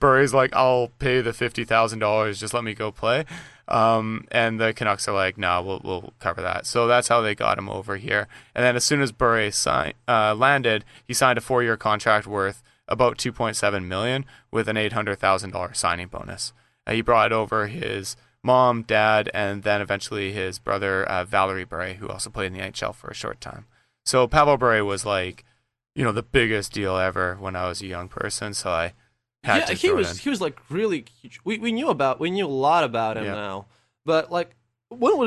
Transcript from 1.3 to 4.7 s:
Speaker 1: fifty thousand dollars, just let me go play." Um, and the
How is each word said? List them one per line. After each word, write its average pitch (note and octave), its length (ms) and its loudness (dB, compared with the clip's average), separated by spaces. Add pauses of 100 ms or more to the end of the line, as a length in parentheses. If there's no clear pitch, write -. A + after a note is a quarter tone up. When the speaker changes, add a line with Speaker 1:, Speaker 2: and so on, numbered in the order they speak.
Speaker 1:
fifty A#2+ 300 -4
thousand A2+ 360 2
dollars, G#2+ 400 2
just G#2+ 140 -8
let A#2+ 120 -2
me A2 80 -6
go G#2+ 180 -6
play." B2 340 0 (400)
Um, A2 640 2
and A2+ 300 0
the A2+ 140 2